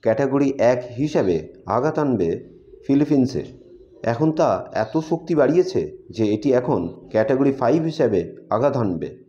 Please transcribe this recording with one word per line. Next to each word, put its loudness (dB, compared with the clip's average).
ক্যাটাগরি 0
এক 0
হিসাবে 0
আঘাত 0
আনবে -2
ফিলিপিন্সে। 2
এখন 0
তা 0
এত -2
শক্তি -4
বাড়িয়েছে 0
যে 0
এটি 0
এখন 0
ক্যাটাগরি 2
ফাইভ 2
হিসাবে 0
আঘাত 2
হানবে -4